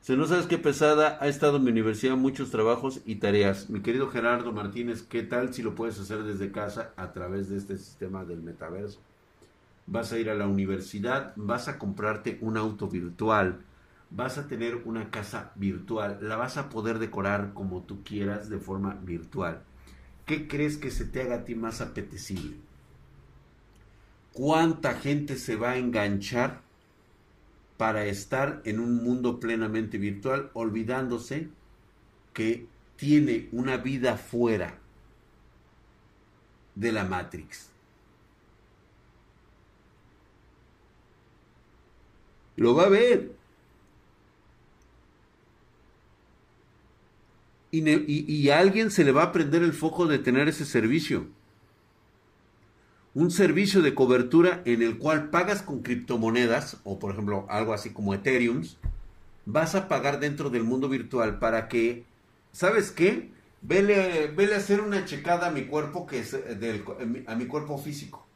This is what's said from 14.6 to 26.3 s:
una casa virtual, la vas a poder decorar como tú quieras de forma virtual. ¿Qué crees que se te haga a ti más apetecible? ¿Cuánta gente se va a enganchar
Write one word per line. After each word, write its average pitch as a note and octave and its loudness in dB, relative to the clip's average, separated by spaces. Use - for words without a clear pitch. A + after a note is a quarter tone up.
una A2+ -8
casa G#2 -10
virtual, G2+ -4
la G#2+ -4
vas B2 -4
a - -8
poder A2 -4
decorar G2+ -2
como F#2 -8
tú - -14
quieras G#2 -6
de G2 -8
forma G2 -6
virtual. E2+ -8
¿Qué D3+ -6
crees D3 -2
que C3 -8
se A#2+ -2
te C3 -6
haga A#2+ -4
a - -8
ti A#2 -8
más A2+ -6
apetecible? - -10
¿Cuánta D#3 2
gente C#3+ -2
se A#2 -4
va A#2 -2
a B2+ -2
enganchar A#2 -2